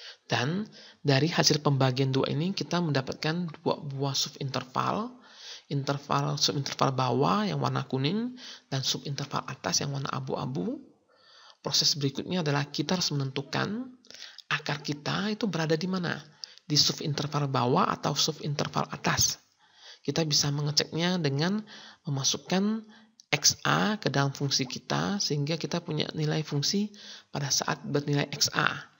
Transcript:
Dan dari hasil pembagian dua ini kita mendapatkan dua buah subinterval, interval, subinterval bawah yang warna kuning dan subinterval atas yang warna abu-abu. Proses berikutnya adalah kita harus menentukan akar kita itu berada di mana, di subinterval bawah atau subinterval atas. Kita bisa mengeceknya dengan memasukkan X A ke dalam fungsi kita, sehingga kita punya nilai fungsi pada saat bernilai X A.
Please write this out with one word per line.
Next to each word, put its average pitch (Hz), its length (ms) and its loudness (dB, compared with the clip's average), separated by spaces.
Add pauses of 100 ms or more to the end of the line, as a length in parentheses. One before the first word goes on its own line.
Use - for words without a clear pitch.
(240)
Dan 143 400 0 (400)
dari 139 240 6
hasil 160 320 4
pembagian 135 500 4
dua 135 220 2
ini 165 240 0
kita 160 240 -2
mendapatkan 156 800 -2
dua - 240 2
buah 139 320 -2
subinterval, 135 960 -2 (560)
interval, 143 720 0
subinterval 139 560 2
bawah 131 480 2
yang 160 160 -2
warna 131 240 0
kuning 185 500 -2 (380)
dan 135 100 -2
subinterval - 640 -4
atas - 380 -2
yang 143 80 -4
warna 139 180 -4
abu-abu. 147 680 -4 (800)
Proses 156 400 0
berikutnya 151 440 -2
adalah 143 280 0
kita 156 240 -2
harus 180 160 -2
menentukan 139 800 -4 (560)
akar 147 320 -2
kita 151 520 -2
itu 214 160 -2
berada 160 280 0
di 165 160 0
mana, 180 280 -2 (440)
di 147 160 2
subinterval 147 720 0
bawah 131 400 4
atau - 240 0
subinterval - 760 0
atas. - 520 0 (600)
Kita 151 240 0
bisa 147 240 2
mengeceknya 151 680 0
dengan 165 440 2 (400)
memasukkan 185 800 0 (480)
X - 320 2
A 175 360 2
ke 147 120 0
dalam 139 240 2
fungsi 135 320 0
kita, 170 560 -2
sehingga 147 320 0
kita 165 240 -2
punya 160 320 -2
nilai 156 320 0
fungsi 202 480 0 (400)
pada 139 160 -2
saat - 400 0
bernilai 143 440 2
X - 200 2
A. - 160 4 (320)